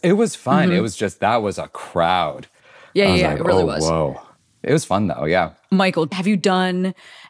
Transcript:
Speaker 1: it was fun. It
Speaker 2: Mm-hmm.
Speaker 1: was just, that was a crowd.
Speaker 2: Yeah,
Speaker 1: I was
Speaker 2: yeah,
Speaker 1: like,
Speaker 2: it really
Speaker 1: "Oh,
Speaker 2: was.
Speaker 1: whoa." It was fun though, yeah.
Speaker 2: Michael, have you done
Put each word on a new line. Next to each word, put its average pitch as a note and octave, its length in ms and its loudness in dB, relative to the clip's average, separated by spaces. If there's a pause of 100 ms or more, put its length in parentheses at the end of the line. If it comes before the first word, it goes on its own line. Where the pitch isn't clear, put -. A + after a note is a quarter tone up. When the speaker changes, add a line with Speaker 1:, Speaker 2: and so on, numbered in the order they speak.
Speaker 1:
it F3+ 100 4
was G#3 220 0
fun. C#3+ 300 0
It F3 100 2
Speaker 2:
Mm-hmm. - 80 2
Speaker 1:
was - 140 -4
just, G2+ 240 -4
that A2 160 2
was G2+ 220 -2
a D2 100 -8
crowd. E2 800 -2 (440)
Speaker 2:
Yeah, G3 160 2
Speaker 1:
I F#3+ 40 4
was F3+ 80 2
Speaker 2:
yeah, F3 100 2
Speaker 1:
like, D3 100 -4
Speaker 2:
it E3 60 -4
really F3+ 160 4
Speaker 1:
"Oh, E3+ 40 2
Speaker 2:
was. - 220 -2
Speaker 1:
whoa." D#2+ 320 -2 (420)
It - 100 -2
was D#3+ 120 2
fun G2+ 220 0
though, C2+ 180 -4
yeah. E2 280 2 (180)
Speaker 2:
Michael, F#3 420 2
have F#3 140 -6
you G#3 100 2
done F#3 580 0 (360)